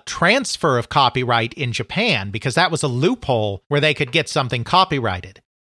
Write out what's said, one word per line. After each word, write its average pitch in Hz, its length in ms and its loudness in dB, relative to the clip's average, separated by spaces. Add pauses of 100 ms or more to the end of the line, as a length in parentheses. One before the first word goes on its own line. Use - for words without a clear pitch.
transfer 175 720 0
of 117 120 -2
copyright 120 640 2
in 131 200 -4
Japan 123 580 -2
because 113 240 -4
that 170 160 2
was 160 100 -2
a 151 60 -2
loophole 123 800 0
where 143 140 0
they 151 120 2
could 143 180 -4
get 151 180 0
something 127 340 -2
copyrighted 117 800 0 (220)